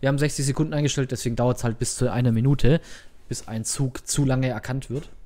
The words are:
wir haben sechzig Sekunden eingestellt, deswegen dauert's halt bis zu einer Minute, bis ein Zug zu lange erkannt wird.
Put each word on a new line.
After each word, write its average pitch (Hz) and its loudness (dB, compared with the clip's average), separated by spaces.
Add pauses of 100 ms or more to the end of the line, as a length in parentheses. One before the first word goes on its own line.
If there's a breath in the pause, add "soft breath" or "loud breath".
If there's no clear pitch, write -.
wir 135 0
haben 139 2
sechzig 143 0
Sekunden 151 0
eingestellt, 143 0
deswegen 117 -2
dauert's 123 2
halt 113 0
bis - -4
zu 123 2
einer 123 2
Minute, 135 4 (480 loud breath)
bis - -8
ein 110 -6
Zug - -4
zu - 2
lange 131 2
erkannt 127 -6
wird. 131 -8 (160)